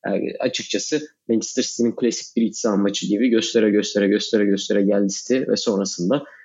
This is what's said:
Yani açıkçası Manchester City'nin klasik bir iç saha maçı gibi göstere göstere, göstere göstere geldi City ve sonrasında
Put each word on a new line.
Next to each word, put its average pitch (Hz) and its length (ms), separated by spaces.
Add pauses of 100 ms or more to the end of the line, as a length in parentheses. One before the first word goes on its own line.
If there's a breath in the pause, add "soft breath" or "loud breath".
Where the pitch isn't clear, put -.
Yani - 340
açıkçası - 600 (280)
Manchester 113 340
City'nin 117 340
klasik - 400
bir 117 60
iç 107 140
saha 107 200
maçı 101 300
gibi 104 220
göstere 110 420
göstere, 104 360
göstere 104 380
göstere 101 380
geldi 101 300
City - 380
ve 110 60
sonrasında 98 680 (200 loud breath)